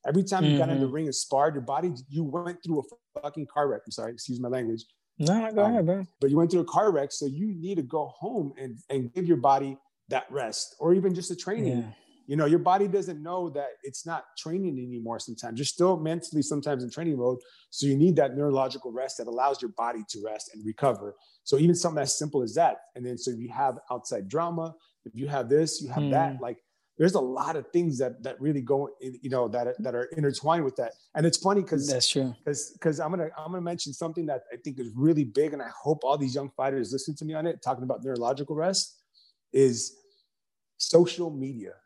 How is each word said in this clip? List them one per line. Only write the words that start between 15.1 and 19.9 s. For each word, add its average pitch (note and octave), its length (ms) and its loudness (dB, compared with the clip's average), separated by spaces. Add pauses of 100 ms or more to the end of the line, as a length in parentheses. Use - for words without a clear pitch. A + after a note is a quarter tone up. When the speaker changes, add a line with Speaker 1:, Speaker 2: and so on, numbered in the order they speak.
Speaker 1:
sometimes. A#2 400 -10
You're C#3 80 -2
still F3+ 320 2
mentally D#3 420 -2
sometimes C#3+ 440 -2
in A#2 60 -6
training D#3 280 -2
mode, B2 220 0 (300)
so - 160 -2
you C#3 100 4
need D#3+ 200 8
that C3+ 200 4
neurological C3+ 560 0
rest B2+ 260 -6
that A#2 80 -8
allows C3 340 0
your A2 120 -6
body A#2 360 -4